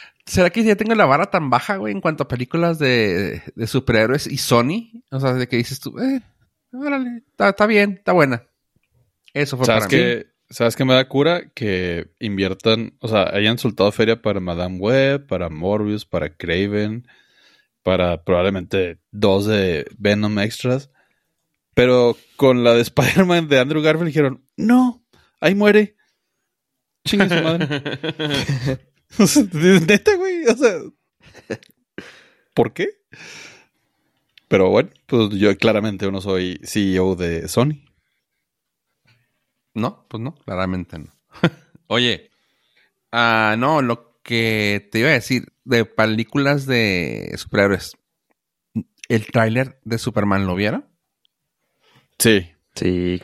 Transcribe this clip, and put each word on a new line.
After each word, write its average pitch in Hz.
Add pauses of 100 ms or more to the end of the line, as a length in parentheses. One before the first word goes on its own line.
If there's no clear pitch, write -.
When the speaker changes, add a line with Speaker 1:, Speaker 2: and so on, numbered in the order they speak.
(260)
Speaker 1:
¿será 180
que 220
ya 214
tengo 220
la 202
vara 147
tan 160
baja, 127
güey, 208
en -
cuanto 156
a -
películas 160
de, 107 (120)
de 113
superhéroes 120
y 139
Sony?". 151
O 135
sea, 131
de 127
que 123
dices 120
tú, -
"Eh, 262 (520)
órale, 254
está, 202
está 208
bien, 202
está 180
buena". 135 (840)
Eso 139
fue 127
Speaker 2:
¿Sabes 110
Speaker 1:
para 131
mí. 123
Speaker 2:
qué? 120 (240)
¿Sabes 117
qué 139
me 131
da 131
cura? 156
Que 90
inviertan, 101
o 120
sea, 107 (100)
hayan 107
soltado 104
feria 113
para 101
Madame 90
Web, 135
para 87
Morbius, 104
para 80
Craven, 104 (760)
para 90
probablemente 92 (120)
dos 101
de 95 (140)
Venom 104
extras. 123 (840)
Pero 123 (180)
con 127
la 117
de 120 (140)
<laughs> 147
Spider-Man 170
de 139
Andrew 151
Garfield 160
dijeron, 139 (140)
"No, 247 (340)
ahí 175
muere". 208 (1120)
Chingue 196
su 170
madre. 160
Speaker 1:
<laughs> 139 (200)
Speaker 2:
<laughs> -
O 202
sea, 285 (100)
neta, 185
güey, 349
o 226
sea, 233 (1800)
¿por 113
qué? 185 (1600)
Pero 95
bueno, 120 (180)
pues 113
yo 101
claramente 104
no 98
soy 92
C 98
E 92
O 92
de 85
Sony. 143 (1900)
Speaker 1:
No, 123
pues 110
no, 135
claramente 92
no. - (220)
<laughs> -
Oye, 117 (840)
ah, 113
no, 143
lo -
que 107
te 113
iba 135
a 156
decir 123 (100)
de 117
películas 135
de 87
superhéroes, 101 (1120)
¿el 110
tráiler 120
de 113
Superman 101
lo 90
vieron? 107 (1300)
Speaker 2:
Sí. 101 (240)
Speaker 3:
Sí, 90